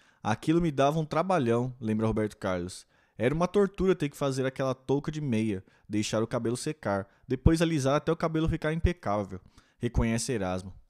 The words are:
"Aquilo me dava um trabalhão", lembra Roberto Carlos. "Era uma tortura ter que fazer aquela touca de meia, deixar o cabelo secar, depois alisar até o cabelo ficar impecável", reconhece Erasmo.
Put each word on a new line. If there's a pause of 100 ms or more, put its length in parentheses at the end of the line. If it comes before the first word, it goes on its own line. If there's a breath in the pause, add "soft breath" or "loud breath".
(220 soft breath)
"Aquilo
me
dava
um
trabalhão",
lembra
Roberto
Carlos. (300 soft breath)
"Era
uma
tortura
ter
que
fazer
aquela
touca
de
meia, (240 soft breath)
deixar
o
cabelo
secar, (200 soft breath)
depois
alisar
até
o
cabelo
ficar
impecável", (380 soft breath)
reconhece
Erasmo. (160)